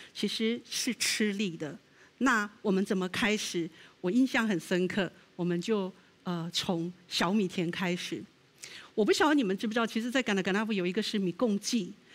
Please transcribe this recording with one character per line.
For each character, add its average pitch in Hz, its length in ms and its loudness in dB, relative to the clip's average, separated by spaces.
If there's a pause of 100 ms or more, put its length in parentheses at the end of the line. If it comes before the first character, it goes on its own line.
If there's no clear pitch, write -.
(140)
其 - 140 -2
实 226 400 -2
是 - 280 -2
吃 - 380 0
力 202 180 -2
的。 160 260 -8 (400)
那 226 320 2 (140)
我 208 80 2
们 190 120 4
怎 196 140 0
么 185 120 0
开 214 280 0
始？ 170 320 -4 (320)
我 180 80 0
印 247 160 4
象 240 220 0
很 190 120 0
深 180 280 0
刻， 180 240 -2 (240)
我 180 80 -4
们 175 180 0
就， 190 320 -2 (300)
呃， 175 280 -4
从 175 400 -2 (160)
小 185 240 0
米 208 160 2
田 175 220 -2
开 175 260 -2
始。 - 280 -6 (720)
我 214 100 4
不 339 80 4
晓 330 160 4
得 311 60 6
你 285 80 4
们 196 120 2
知 226 120 -2
不 214 60 -4
知 233 40 0
道， 233 80 4
其 220 160 -2
实 247 80 -4
在 247 140 2
Kanaganavu 208 500 2
有 180 140 0
一 190 40 0
个 208 120 0
是 214 160 -2
米 185 140 0
贡 208 260 2
祭。 202 340 -2 (220)